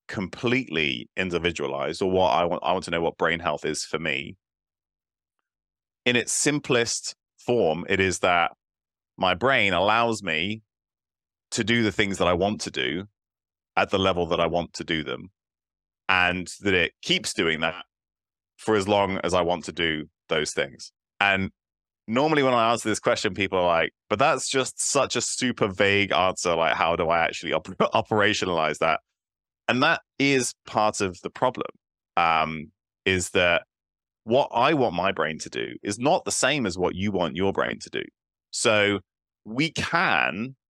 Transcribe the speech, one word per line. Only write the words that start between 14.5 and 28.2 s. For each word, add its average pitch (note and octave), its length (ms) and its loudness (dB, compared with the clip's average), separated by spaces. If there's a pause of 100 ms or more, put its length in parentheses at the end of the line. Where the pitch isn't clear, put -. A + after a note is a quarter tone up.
to E2+ 100 -12
do D#2 200 -4
them, B1 260 -10 (800)
and F2+ 420 0 (120)
that G2 120 2
it F2 160 2 (120)
keeps F#3 300 -2
doing A#2 280 0
that E2 240 -4 (720)
for - 180 0
as G2 140 0
long G2+ 300 2
as F2 140 -2
I F2+ 100 4
want E2+ 240 -2
to F2+ 60 -10
do D#2 340 -2 (220)
those D#2 240 -2
things. C#2 380 -6 (300)
And G2 320 0 (560)
normally D3 340 2
when C3 100 2
I A#2 200 2
answer A2+ 160 -4
this G#2 100 0
question, A2 340 0
people F#2+ 280 -2
are F2 60 2
like, E2 260 2 (160)
"But G#2 100 0
that's C3+ 300 2
just C3 320 -2
such C3 340 0
a A#2+ 60 -2
super B2 480 -2
vague G2+ 420 2
answer. F2+ 460 2
Like, E2 180 2
how E2+ 220 2
do E2 140 0
I E2 100 2
actually D#2+ 320 -2
op-, D#2 160 -2
<laughs> F#2+ 260 -2
operationalize G2 840 0